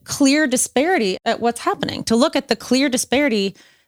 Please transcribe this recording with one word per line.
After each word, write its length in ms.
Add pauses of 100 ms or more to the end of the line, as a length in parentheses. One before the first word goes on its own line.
clear 420
disparity 800
at 140
what's 200
happening, 440
to 120
look 180
at 140
the 80
clear 320
disparity 680 (340)